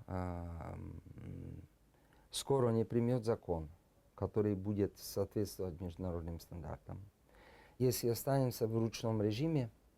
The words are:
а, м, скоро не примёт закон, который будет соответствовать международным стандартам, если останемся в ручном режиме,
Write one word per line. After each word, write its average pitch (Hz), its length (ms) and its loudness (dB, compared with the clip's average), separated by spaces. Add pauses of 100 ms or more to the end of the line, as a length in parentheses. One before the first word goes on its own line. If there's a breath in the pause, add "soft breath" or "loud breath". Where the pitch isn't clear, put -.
а, 87 680 -4
м, 50 880 -12 (680 soft breath)
скоро 131 400 4
не 113 140 4
примёт 117 380 2
закон, 87 460 0 (460)
который 104 400 2
будет 101 420 0
соответствовать 95 840 -4
международным 85 600 -4
стандартам, 87 580 -10 (800 loud breath)
если 123 300 2
останемся 123 580 2
в 110 120 0
ручном 113 420 2
режиме, 120 500 2 (280)